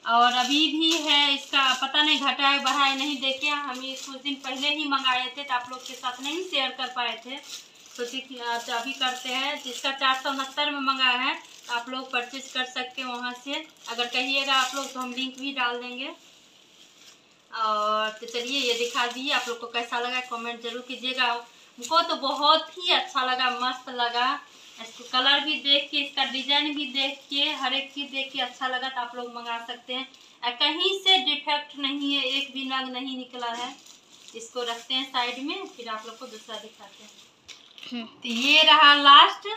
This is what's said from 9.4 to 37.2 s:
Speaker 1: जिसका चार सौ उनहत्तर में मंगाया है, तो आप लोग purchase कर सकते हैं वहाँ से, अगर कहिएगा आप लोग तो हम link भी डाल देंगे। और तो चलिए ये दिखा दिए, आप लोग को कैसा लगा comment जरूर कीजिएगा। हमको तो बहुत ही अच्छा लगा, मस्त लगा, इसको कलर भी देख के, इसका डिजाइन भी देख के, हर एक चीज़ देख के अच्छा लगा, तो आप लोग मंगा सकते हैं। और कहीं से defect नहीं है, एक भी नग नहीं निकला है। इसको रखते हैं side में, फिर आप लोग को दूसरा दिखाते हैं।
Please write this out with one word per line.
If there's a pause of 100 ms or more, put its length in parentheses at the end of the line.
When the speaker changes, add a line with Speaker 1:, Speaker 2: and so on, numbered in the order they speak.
Speaker 1:
जिसका
चार
सौ
उनहत्तर
में
मंगाया
है, (320)
तो
आप
लोग
purchase
कर
सकते
हैं
वहाँ
से, (220)
अगर
कहिएगा
आप
लोग
तो
हम
link
भी
डाल
देंगे। (1400)
और
तो
चलिए
ये
दिखा
दिए,
आप
लोग
को
कैसा
लगा
comment
जरूर
कीजिएगा।
हमको
तो
बहुत
ही
अच्छा
लगा, (100)
मस्त
लगा, (380)
इसको
कलर
भी
देख
के,
इसका
डिजाइन
भी
देख (120)
के,
हर
एक
चीज़
देख
के
अच्छा
लगा,
तो
आप
लोग
मंगा
सकते
हैं। (360)
और
कहीं
से
defect
नहीं
है,
एक
भी
नग
नहीं
निकला
है। (640)
इसको
रखते
हैं
side
में,
फिर
आप
लोग
को
दूसरा
दिखाते
हैं। (720)